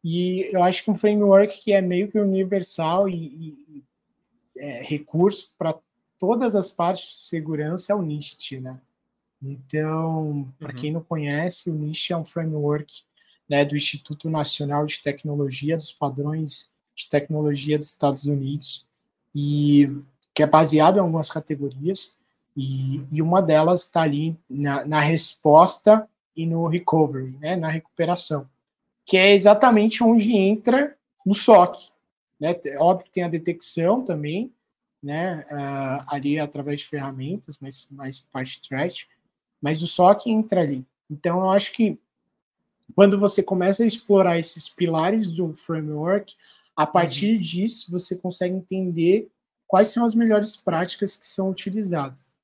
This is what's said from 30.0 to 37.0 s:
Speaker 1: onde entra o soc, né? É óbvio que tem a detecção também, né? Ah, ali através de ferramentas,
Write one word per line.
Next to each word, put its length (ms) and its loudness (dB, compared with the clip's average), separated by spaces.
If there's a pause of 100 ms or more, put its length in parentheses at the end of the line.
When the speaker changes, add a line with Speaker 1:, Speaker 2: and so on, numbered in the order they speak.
Speaker 1:
onde 320 4
entra 600 2 (300)
o 80 2
soc, 440 8 (640)
né? 160 -2 (100)
É 140 -8
óbvio 260 2
que 60 -20
tem 120 -4
a 60 -4
detecção 720 -2
também, 480 -6 (500)
né? 480 -6
Ah, 580 -8
ali 320 -4
através 420 -8
de 60 -18
ferramentas, 720 -10